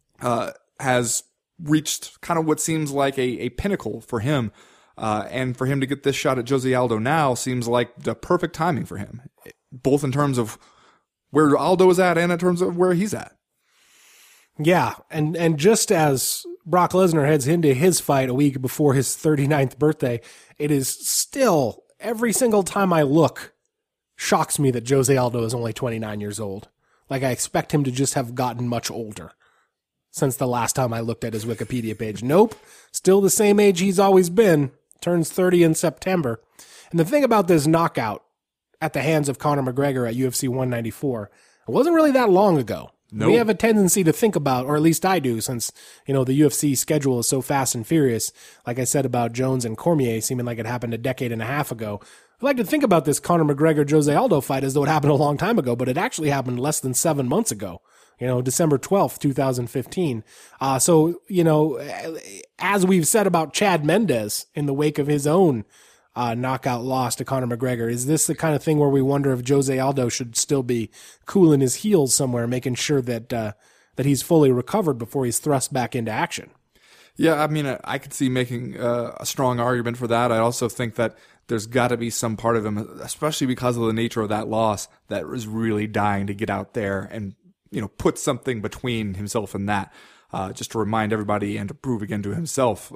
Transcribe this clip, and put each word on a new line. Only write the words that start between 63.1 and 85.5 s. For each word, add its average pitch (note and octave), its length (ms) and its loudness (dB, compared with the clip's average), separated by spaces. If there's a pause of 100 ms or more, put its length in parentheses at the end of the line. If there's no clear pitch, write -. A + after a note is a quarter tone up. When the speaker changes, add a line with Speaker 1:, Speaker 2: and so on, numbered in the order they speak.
Speaker 2:
about D#3+ 240 0
Chad F3 320 2
Mendes D3 680 0
in D3 120 -4
the C#3 80 -2
wake D3+ 240 0
of C#3 80 0
his D3 200 0
own, D3+ 380 4 (520)
uh, A#2+ 160 -2
knockout B2+ 520 -4
loss C3 320 -2
to B2+ 80 -8
Conor B2+ 320 -4
McGregor, A#2 340 -2
is B2 160 -4
this D3+ 220 0
the D3+ 80 -2
kind D#3 180 0
of C3+ 80 -2
thing D#3 160 0
where C#3+ 100 4
we C#3 140 2
wonder C#3 300 2
if B2 160 -4
Jose C#3 280 2
Aldo C3 320 0
should A#2 280 -6
still C#3 260 0
be A#2+ 300 -4 (340)
cooling D#3+ 320 6
his C3 180 2
heels F3 380 2
somewhere, A#2+ 320 0
making B2+ 300 -4
sure C#3+ 260 0
that, A#2+ 300 -6
uh, A2 200 -4 (440)
that C3+ 100 -2
he's C#3 160 2
fully D3+ 300 6
recovered D3 420 0
before A#2+ 300 -4
he's A#2+ 160 -2
thrust C#3+ 320 -2
back B2+ 240 -4
into A2+ 160 -4
action? - 380 -6 (640)
Speaker 1:
Yeah, D#3 260 2
I D#3 60 0
mean, D3+ 180 -2
I, C3 160 -6
I B2+ 160 -6
could C#3 160 -14
see C3 140 -2
making, B2+ 500 -4
uh, A#2+ 400 -4
a - 80 -10
strong B2 320 0
argument A#2+ 380 0
for B2 100 -6
that. A#2 240 2
I A2+ 80 2
also A#2 300 0
think A#2 260 -6
that A2+ 240 -2 (300)
there's A2 180 -4
gotta B2 300 0
be A2+ 140 -6
some A2 260 -4
part A#2 200 0
of G#2+ 80 0
him, G#2 140 -4 (240)
especially D3 460 -4
because B2 280 -2
of A#2 80 -2
the A2+ 80 2
nature A2+ 280 -2
of G#2+ 80 -2
that G#2+ 180 -2
loss, A2 400 -2 (220)
that F#2+ 180 -6
was A2+ 220 -8
really A2 400 -2